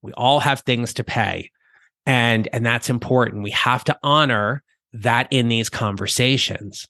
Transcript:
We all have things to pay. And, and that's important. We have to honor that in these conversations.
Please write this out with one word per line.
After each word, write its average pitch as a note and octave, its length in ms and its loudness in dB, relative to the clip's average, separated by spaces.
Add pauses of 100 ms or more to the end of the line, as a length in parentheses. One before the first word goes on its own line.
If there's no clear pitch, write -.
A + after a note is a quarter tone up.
We G#2 120 -14
all C3 260 4
have C#3 220 0
things A#2+ 340 -2
to A#2+ 80 -4
pay. F#2+ 460 -4 (560)
And, A#2 460 2
and A#2 140 -2
that's A#2 240 0
important. A#2 540 0
We G2+ 80 -8
have B2 340 0
to C#3+ 180 0
honor C#3 600 2 (280)
that A#2+ 400 0
in B2 160 2
these A2+ 220 0
conversations. G#2 1200 -2